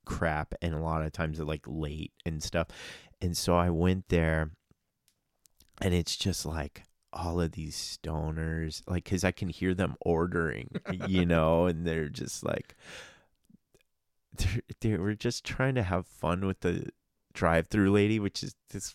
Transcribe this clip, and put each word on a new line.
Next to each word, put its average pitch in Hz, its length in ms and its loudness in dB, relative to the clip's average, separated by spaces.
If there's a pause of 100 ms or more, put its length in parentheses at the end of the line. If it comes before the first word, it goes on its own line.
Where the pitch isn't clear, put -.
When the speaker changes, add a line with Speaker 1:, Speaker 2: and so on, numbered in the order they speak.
Speaker 1:
crap, 76 560 -2
and 85 140 -2
a 76 60 -2
lot 80 220 0
of 78 100 -4
times, 78 260 -4
like, 76 300 -4
late 78 440 -6 (140)
and 78 160 -4
stuff. 82 240 0 (540)
And 87 160 -2
so - 180 2
I 87 160 6
went 92 380 2
there, 80 420 2 (1300)
and 92 140 2
it's 85 220 2
just, - 280 -2
like, 76 380 -6 (340)
all 87 240 -2
of 82 120 0
these 78 240 -8
stoners, 80 1120 -4
like, 90 160 -2
'cause 92 180 0
I 95 80 4
can 90 180 -4
hear 92 240 0
them 87 280 -2
ordering, 82 680 0 (160)
Speaker 2:
<laughs> 92 240 -6
Speaker 1:
you 92 160 4
know, 82 420 6
and 85 200 0
they're 80 220 0
just, - 340 -10
like, - 320 -4 (1600)
they're, 92 260 0 (180)
they 110 160 0
were 101 180 0
just - 300 -4
trying 135 320 0
to 117 60 2
have 90 240 0
fun 87 400 -2
with 95 140 -2
the 90 280 0 (440)
drive-through 92 600 4
lady, 104 280 4
which 101 220 -4
is, - 120 -8 (160)
this - 240 -10